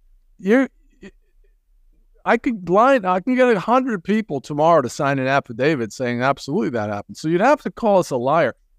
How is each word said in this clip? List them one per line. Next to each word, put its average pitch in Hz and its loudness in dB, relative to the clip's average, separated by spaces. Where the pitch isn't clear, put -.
you're, 240 2
I 202 2
could 226 -4
blind, 214 4
I 185 0
can 254 -2
get 247 4
a 180 -2
hundred 233 0
people 208 -2
tomorrow 156 2
to 120 -2
sign 139 -2
an 131 -2
affidavit 131 -2
saying 120 -4
absolutely 139 -2
that 107 -4
happened. 101 -10
So 156 -8
you'd 175 0
have 285 2
to 202 -8
call 202 0
us - -2
a 139 -2
liar 135 0